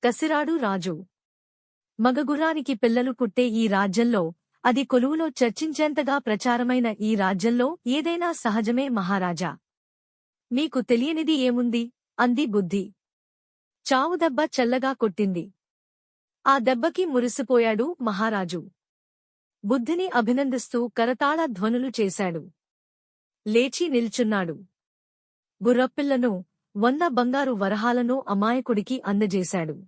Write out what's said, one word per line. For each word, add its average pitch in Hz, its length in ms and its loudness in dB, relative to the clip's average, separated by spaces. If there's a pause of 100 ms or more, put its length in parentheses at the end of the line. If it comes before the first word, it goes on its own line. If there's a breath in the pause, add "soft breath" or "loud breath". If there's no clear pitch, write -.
కసిరాడు 302 520 0
రాజు. 190 500 -4 (920)
మగగుర్రానికి 285 760 0
పిల్లలు 247 380 0
పుట్టే 247 360 0
ఈ 226 180 0
రాజ్యంలో, 196 680 2 (320)
అది 247 200 4
కొలువులో 285 440 2
చర్చించేంతగా 285 880 0
ప్రచారమైన 240 680 0
ఈ 214 280 -2
రాజ్యంలో 226 720 0
ఏదైనా 339 460 -2
సహజమే 233 560 -2
మహారాజా. 180 680 -2 (920)
"మీకు 277 280 0
తెలియనిది 294 520 0
ఏముంది?" 240 600 0 (260)
అంది 247 280 2
బుద్ధి. 196 480 -2 (960)
చావుదెబ్బ 302 520 2
చల్లగా 254 480 0
కొట్టింది. 196 640 -2 (920)
ఆ 269 120 6
దెబ్బకి 262 460 0
మురిసిపోయాడు 247 960 2
మహారాజు. 196 680 -2 (960)
బుద్ధిని 277 440 0
అభినందిస్తూ 247 800 -2
కరతాళ 277 560 0
ధ్వనులు 240 560 -2
చేశాడు. 180 500 -2 (960)
లేచి 254 420 0
నిల్చున్నాడు. 214 640 -2 (1120)
గుర్రపిల్లను, 247 800 2 (320)
వంద 254 300 2
బంగారు 254 460 0
వరహాలను 240 760 0
అమాయకుడికి 226 760 0
అందజేశాడు. 185 800 0